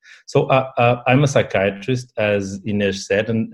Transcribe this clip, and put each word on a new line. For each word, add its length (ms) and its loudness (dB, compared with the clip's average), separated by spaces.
So, 180 0
uh, 320 0
uh, 300 2
I'm 160 4
a 40 4
psychiatrist, 880 -2
as 440 -2
Inês 420 -2
said, 260 0
and, 240 -2